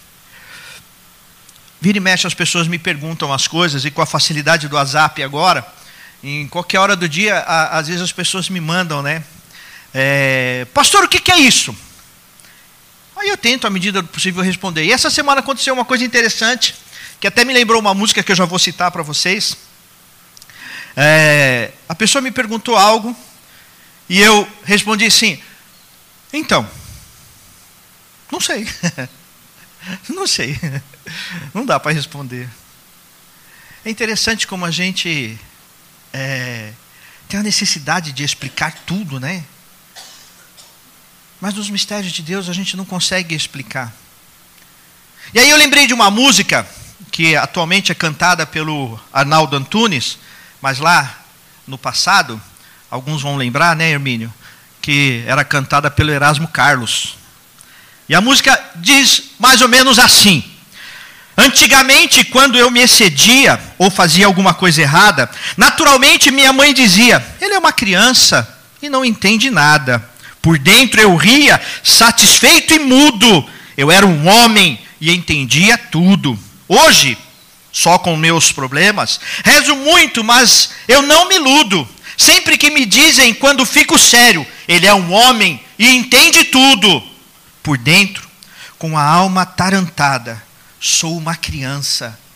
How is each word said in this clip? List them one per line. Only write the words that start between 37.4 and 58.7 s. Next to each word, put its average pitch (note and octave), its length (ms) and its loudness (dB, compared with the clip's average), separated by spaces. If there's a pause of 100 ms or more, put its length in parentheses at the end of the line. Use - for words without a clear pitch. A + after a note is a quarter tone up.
necessidade E3+ 680 -4
de C3+ 140 -10
explicar D3 480 -8 (140)
tudo, E3+ 340 -8
né? D#3+ 240 -10 (1900)
Mas G3 140 -8
nos G3+ 160 -10
mistérios G3+ 460 -8
de - 80 -10
Deus F3+ 260 -10
a F3+ 60 -10
gente F#3 240 -8
não F#3+ 80 -12
consegue F3+ 480 -6
explicar. C3 580 -12 (1400)
E G#3+ 40 2
aí C4 120 4
eu D4+ 80 4
lembrei C#4+ 280 4
de A#3 60 -2
uma A3+ 180 2
música G3+ 560 0 (480)
que D#3+ 220 0
atualmente F3 560 -2
é - 20 -4
cantada E3 500 -2
pelo D3 540 -8 (140)
Arnaldo C#3+ 420 0
Antunes, D#3 640 -4 (420)
mas C3+ 200 -6
lá D3+ 340 2 (500)
no C3 140 -16
passado, C3 640 -2 (480)
alguns C3 320 -8
vão C#3+ 140 -6
lembrar, C#3 400 0
né, D#3+ 160 0
Hermínio, B2 420 -6 (480)
que C#3 420 -2
era C3+ 200 -2
cantada C#3+ 480 -2
pelo D3+ 180 0
Erasmo D3 380 0
Carlos. B2+ 680 -2 (920)
E D#3+ 80 0
a F3 40 4
música C4 400 2 (140)